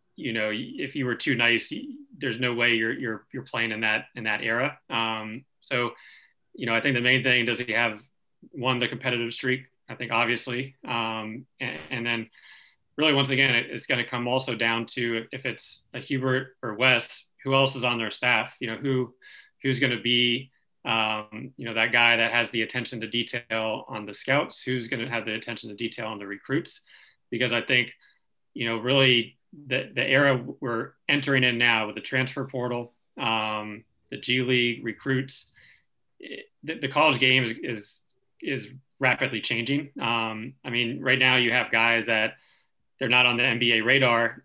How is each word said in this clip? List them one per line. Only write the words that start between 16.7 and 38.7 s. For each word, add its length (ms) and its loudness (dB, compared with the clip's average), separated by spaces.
Wes, 520 2
who 100 2
else 220 4
is 80 -4
on 140 0
their 120 -2
staff? 480 0
You 100 -6
know, 80 -4
who, 380 0
who's 160 0
gonna 220 2
be, 500 2
um, 720 -2
you 100 -10
know, 80 -6
that 180 2
guy 240 6
that 160 2
has 180 2
the 120 -2
attention 380 -4
to 80 -6
detail 800 -4
on 180 -8
the 80 -12
scouts? 480 0
Who's 260 -4
gonna 220 -4
have 160 -4
the 80 -4
attention 340 -8
to 80 -12
detail 300 -6
on 120 -8
the 80 -10
recruits? 540 -6
Because 220 0
I 80 2
think, 320 2
you 120 -4
know, 120 -2
really 580 4
the, 280 -4
the 80 0
era 420 4
we're 320 -4
entering 340 4
in 160 4
now 280 4
with 100 -8
the 40 -8
transfer 440 -2
portal, 480 -4
um, 640 -2
the 60 -10
G 260 0
League 420 2
recruits, 680 -4
it, 260 -14
the, 160 -8
the 100 -4
college 300 4
game 260 6
is, 80 -2
is, 380 -8
is 280 -6